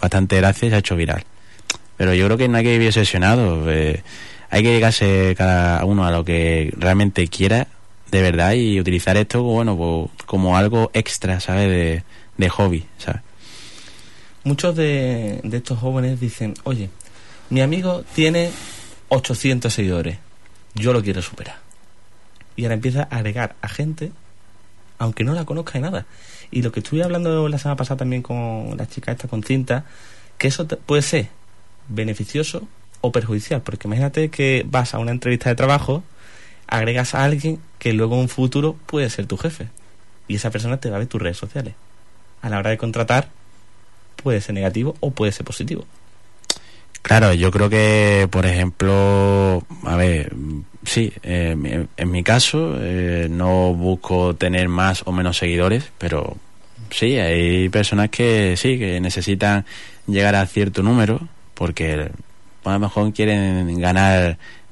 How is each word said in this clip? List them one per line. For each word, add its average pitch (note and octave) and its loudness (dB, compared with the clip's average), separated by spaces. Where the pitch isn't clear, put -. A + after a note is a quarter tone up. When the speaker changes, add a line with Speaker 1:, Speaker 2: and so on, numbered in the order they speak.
Speaker 1:
bastante F#2+ 2
gracia G2 4
y A2+ 2
se G#2+ 4
ha - 4
hecho F#2+ 0
viral. E2 -2
Pero F#2 2
yo F#2 4
creo G#2+ 4
que B2+ 2
no A#2+ 2
hay A2+ 4
que A#2+ 4
vivir A#2 4
obsesionado, F#2+ 4
eh, D#2 0
hay G#2+ 2
que A#2 4
dedicarse G2+ 4
cada F2 4
uno G2 2
a E2+ 2
lo E2+ 2
que E2 0
realmente F#2 2
quiera G2+ 2
de F#2+ 4
verdad F2 4
y A2+ 2
utilizar F2+ 2
esto, G#2 2
bueno, A2+ 2
pues, E2 -2
como F#2 2
algo A2 4
extra, F#2 -2
¿sabes? G2 2
De, E2+ 0
de F#2 4
hobby, F2 0
¿sabes? - -6
Speaker 2:
Muchos D3 0
de, B2+ 0
de G#2+ -4
estos A#2+ -4
jóvenes B2+ 0
dicen, A2+ -4
"Oye, A2 -4
mi C3 2
amigo F3+ 0
tiene E3+ 2
ochocientos B2+ 0
seguidores, F2 -2
yo A2+ 2
lo A#2 2
quiero F#2+ -2
superar". - -14
Y A#2 -4
ahora A2+ 0
empieza B2+ -2
a C#3 -6
agregar A2 -4
a G#2 -8
gente, D#3 -6
aunque A2+ -2
no C#3 0
la E3+ -4
conozca D3+ -6
de C3+ -4
nada. - -6
Y B2+ 0
lo A#2+ -2
que A2+ -6
estuve D#3 -2
hablando E3+ 0
la D3 -2
semana C#3+ -2
pasada C3 -4
también B2+ -2
con A2+ -6
la A2 -6
chica - -8
esta, B2 -8
con A2+ -4
Cinta, C3 -2
que - 0
eso D#3 -2
te, D#3 -6
puede D3 2
ser C3+ 0
beneficioso A2 -4
o B2 0
perjudicial, A2+ -2
porque - -8
imagínate C#3 0
que C3+ 0
vas B2+ 0
a A2 -4
una A#2 -2
entrevista B2 -2
de A#2+ 2
trabajo, C#3 2
agregas A#2 -2
a C3+ 2
alguien D3+ 0
que A#2 0
luego A2+ 2
en B2+ 4
un B2 2
futuro C#3+ 0
puede C#3 -2
ser G2+ -6
tu G2 -4
jefe, D#3+ -6
y G#2 -2
esa A2 -4
persona A#2 -2
te B2 -6
va G2+ -4
a - -2
ver A#2+ -4
tus A2+ -6
redes F2 -2
sociales. - -10
A A#2+ -8
la G#2 -2
hora G#2 -2
de A2 -2
contratar, A#2 0
puede A#2 0
ser G2+ -6
negativo G2 -2
o D3 -2
puede G#2+ 0
ser - -10
positivo. - -8
Speaker 1:
Claro, A2 6
yo F2 4
creo G#2 2
que, G#2 4
por F#2 2
ejemplo, G2 2
a E2+ 0
ver, F2 2
sí, A2+ 0
eh, E2+ 0
en, D#2 -2
en F2 -2
mi F2+ 0
caso, B2 2
eh, F2 0
no F2+ 2
busco F2+ 0
tener F2+ 0
más F#2 0
o F#2 -4
menos F2+ 0
seguidores, F2+ 0
pero - -4
sí, B2 0
hay F2 2
personas G#2 2
que G#2+ 2
sí, B2+ 0
que F#2+ -2
necesitan G2 0
llegar G2+ 4
a F#3+ 4
cierto G2 0
número, A2 2
porque D#2+ -4
a F#2 -2
lo G2 2
mejor G#2 0
quieren F#2+ 2
ganar F2+ 4